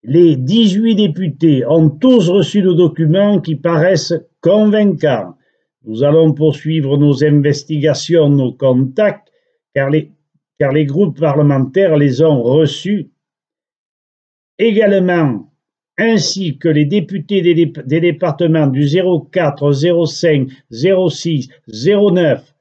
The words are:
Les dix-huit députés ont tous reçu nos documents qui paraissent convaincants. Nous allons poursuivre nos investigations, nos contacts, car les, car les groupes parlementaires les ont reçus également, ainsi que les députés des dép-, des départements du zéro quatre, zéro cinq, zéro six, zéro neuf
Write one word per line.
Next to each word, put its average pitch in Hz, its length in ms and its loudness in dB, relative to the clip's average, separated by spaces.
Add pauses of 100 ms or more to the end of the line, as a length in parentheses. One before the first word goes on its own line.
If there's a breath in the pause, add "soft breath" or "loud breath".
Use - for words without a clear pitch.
Les 156 320 4
dix-huit 208 600 0
députés 160 720 0
ont 160 220 2
tous 240 400 2
reçu 196 340 0
nos 180 100 2
documents 170 640 0
qui 160 160 -6
paraissent 170 600 -2 (260)
convaincants. 180 920 0 (500)
Nous 110 180 -6
allons 156 300 2
poursuivre 147 640 -2
nos 143 260 2
investigations, 147 1040 0
nos 135 220 0
contacts, 135 800 -2 (440)
car 139 160 -2
les, 156 180 -2 (480)
car 139 140 -2
les 151 140 0
groupes 147 340 -2
parlementaires 147 800 0
les 143 260 0
ont 147 180 2
reçus 151 680 -2 (1500)
également, 180 920 0 (460)
ainsi 190 600 -2
que 175 120 -4
les 151 160 2
députés 196 560 -4
des 170 120 2
dép-, 156 320 -2
des 151 140 -2
départements 160 680 0
du 139 200 0
zéro 175 340 0
quatre, 147 500 -2
zéro 165 360 0
cinq, 147 420 -2 (220 loud breath)
zéro 180 380 0
six, 156 380 -6 (200 soft breath)
zéro 196 440 0
neuf 165 500 -2